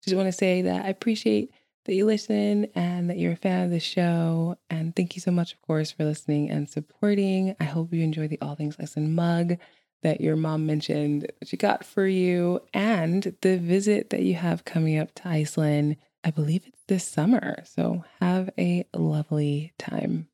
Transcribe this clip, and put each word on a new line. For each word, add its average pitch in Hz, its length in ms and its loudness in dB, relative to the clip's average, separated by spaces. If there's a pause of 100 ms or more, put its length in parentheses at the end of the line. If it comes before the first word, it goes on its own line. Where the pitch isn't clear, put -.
Just 190 120 0
wanna 190 160 2
say 185 300 2
that 185 240 -2
I 190 40 -6
appreciate 214 600 0 (340)
that 196 100 -2
you 190 100 2
listen 208 600 2 (100)
and 175 340 -2
that 175 80 -4
you're 170 140 0
a 170 60 -4
fan 180 280 0
of 175 60 0
the 170 80 0
show. 165 800 0 (120)
And 165 260 -4
thank 180 200 -2
you 175 60 -12
so 180 100 -2
much, 175 220 0
of - 80 -20
course, 156 300 -2
for 156 140 -4
listening 151 440 -2
and 147 200 -4
supporting. 190 880 0
I 165 40 0
hope 160 300 -4
you 165 100 2
enjoy 156 240 -2
the 151 140 -6
All 143 140 -6
Things 147 240 -6
Iceland 156 360 -2
mug 170 420 2 (440)
that 156 200 0
your 156 140 2
mom 156 300 0
mentioned 151 580 0
that - 240 -12
she 185 100 -8
got - 260 2
for 196 240 0
you, 180 540 2 (120)
and 190 680 0
the 185 160 4
visit 196 540 2
that - 100 0
you 185 140 2
have 170 300 -2
coming 160 320 2
up 156 180 -2
to - 120 -14
Iceland. 151 720 2 (260)
I 165 80 0
believe 156 340 0
it's - 220 -20
this 185 200 0
summer. - 580 0
So - 380 -2 (160)
have 185 380 2
a 175 360 0
lovely 151 840 0
time. - 540 -4